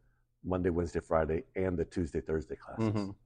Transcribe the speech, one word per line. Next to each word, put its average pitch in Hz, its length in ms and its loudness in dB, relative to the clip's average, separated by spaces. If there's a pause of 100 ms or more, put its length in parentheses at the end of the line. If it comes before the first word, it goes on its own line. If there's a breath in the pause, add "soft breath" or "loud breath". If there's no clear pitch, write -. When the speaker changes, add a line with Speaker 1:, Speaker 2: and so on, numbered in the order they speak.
(440)
Speaker 1:
Monday, 90 260 0
Wednesday, 85 300 0
Friday, 80 420 2 (140)
and 92 200 2
the 82 80 -2
Tuesday, 82 360 -2
Thursday - 360 -2
classes. - 340 -4
Speaker 2:
Mm-hmm. 101 200 0 (160)